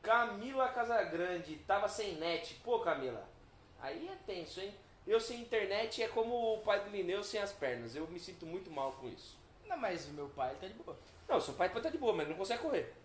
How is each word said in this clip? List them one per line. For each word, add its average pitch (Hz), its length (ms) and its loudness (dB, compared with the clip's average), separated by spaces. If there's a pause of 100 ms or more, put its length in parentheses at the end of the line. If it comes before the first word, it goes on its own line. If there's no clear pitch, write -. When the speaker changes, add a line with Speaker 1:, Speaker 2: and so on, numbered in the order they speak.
Speaker 1:
Camila 233 640 4
Casagrande, 180 880 0 (100)
"Tava 208 220 4
sem 202 260 -2
net." 165 400 -2 (100)
Pô, 233 140 4
Camila, 131 500 0 (520)
aí 156 280 -6
é 392 80 -8 (100)
tenso, 180 340 -6
hein? 202 120 -8 (340)
Eu 220 140 6
sem 240 200 -4
internet 220 640 2
é 226 60 2
como 233 460 2
o 214 60 0
pai 202 240 4
do 208 60 -8
Lineu 196 340 0
sem 214 160 -2
as 202 120 -2
pernas. 120 440 -2
Eu 160 100 -4
me 170 140 -8
sinto 170 260 -12
muito 175 240 -6
mal 135 220 0
com 127 160 -10
isso. - 280 -12 (300)
Speaker 2:
Não, 370 100 -2
mas 190 300 -2
o 147 60 -10
meu 143 160 -6
pai 131 320 -2
tá 185 60 -8
de 208 80 -10
boa. - 220 -12 (320)
Speaker 1:
Não, - 120 4
seu - 140 -4
pai 180 160 4
pode 233 140 -2
tá 320 60 2
de 311 80 -2
boa, 233 140 6
mas 160 100 2
ele 147 80 -2
não 160 80 -4
consegue 233 240 0
correr. 277 320 0 (100)